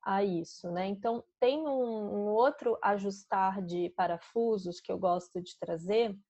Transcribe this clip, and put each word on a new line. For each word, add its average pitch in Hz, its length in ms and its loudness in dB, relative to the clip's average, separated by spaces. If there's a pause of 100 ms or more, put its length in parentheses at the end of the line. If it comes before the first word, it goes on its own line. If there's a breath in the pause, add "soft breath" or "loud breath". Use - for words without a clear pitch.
a 202 200 2
isso, 175 480 -4
né? 180 160 -2
Então, 226 360 -4 (160)
tem 277 220 4
um, 311 80 -2
um 214 600 -2
outro 233 520 2
ajustar 196 800 0
de 175 300 -2
parafusos 185 920 0
que - 100 -8
eu 185 60 -2
gosto 180 440 0
de - 180 -14
trazer 190 580 0 (120)